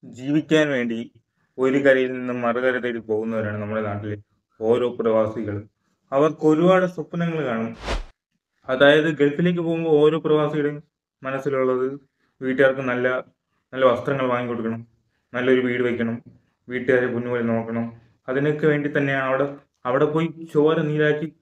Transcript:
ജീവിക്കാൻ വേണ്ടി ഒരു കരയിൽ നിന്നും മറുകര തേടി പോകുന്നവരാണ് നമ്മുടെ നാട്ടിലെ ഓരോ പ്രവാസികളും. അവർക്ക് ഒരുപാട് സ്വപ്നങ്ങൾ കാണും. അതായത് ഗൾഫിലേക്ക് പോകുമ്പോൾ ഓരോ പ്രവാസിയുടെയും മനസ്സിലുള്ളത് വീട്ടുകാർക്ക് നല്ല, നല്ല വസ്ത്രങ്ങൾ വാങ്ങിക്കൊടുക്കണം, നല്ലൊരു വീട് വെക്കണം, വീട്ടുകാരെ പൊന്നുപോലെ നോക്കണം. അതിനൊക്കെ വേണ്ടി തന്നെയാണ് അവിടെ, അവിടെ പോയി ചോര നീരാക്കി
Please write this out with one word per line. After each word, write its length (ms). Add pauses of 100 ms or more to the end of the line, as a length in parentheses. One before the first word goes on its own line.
ജീവിക്കാൻ 720
വേണ്ടി 240 (600)
ഒരു 260
കരയിൽ 320
നിന്നും 280
മറുകര 400
തേടി 240
പോകുന്നവരാണ് 540
നമ്മുടെ 240
നാട്ടിലെ 300 (520)
ഓരോ 200 (100)
പ്രവാസികളും. 680 (520)
അവർക്ക് 340
ഒരുപാട് 440
സ്വപ്നങ്ങൾ 540
കാണും. 240 (1000)
അതായത് 360 (120)
ഗൾഫിലേക്ക് 460
പോകുമ്പോൾ 340
ഓരോ 260
പ്രവാസിയുടെയും 500 (500)
മനസ്സിലുള്ളത് 600 (580)
വീട്ടുകാർക്ക് 460
നല്ല, 180 (640)
നല്ല 180
വസ്ത്രങ്ങൾ 420
വാങ്ങിക്കൊടുക്കണം, 480 (560)
നല്ലൊരു 300
വീട് 200
വെക്കണം, 300 (560)
വീട്ടുകാരെ 420
പൊന്നുപോലെ 380
നോക്കണം. 340 (420)
അതിനൊക്കെ 440
വേണ്ടി 240
തന്നെയാണ് 340
അവിടെ, 160 (420)
അവിടെ 260
പോയി 140 (240)
ചോര 260 (120)
നീരാക്കി 380 (140)